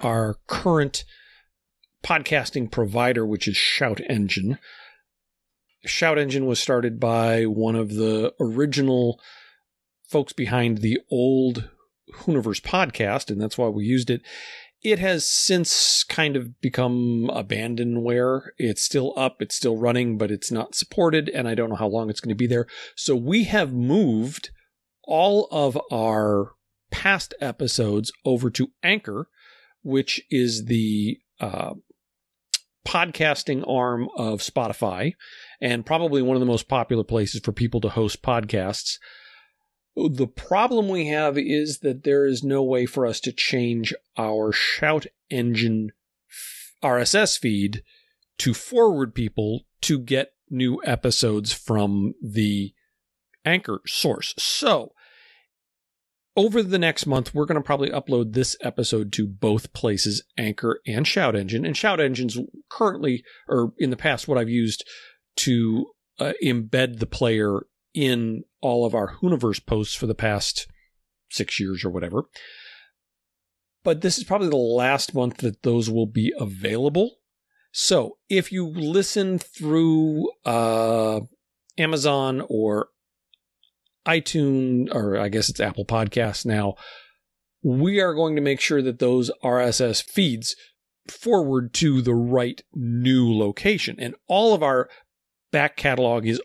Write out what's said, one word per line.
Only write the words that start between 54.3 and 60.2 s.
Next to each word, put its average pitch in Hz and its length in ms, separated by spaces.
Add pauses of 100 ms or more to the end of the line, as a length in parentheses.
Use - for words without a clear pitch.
So, - 540 (1400)
over 214 260
the 185 160
next 165 280
month, 131 280
we're 147 100
gonna 156 160
probably 139 300
upload 120 420
this 127 300
episode 110 500
to 107 140
both 107 460
places, 104 500 (160)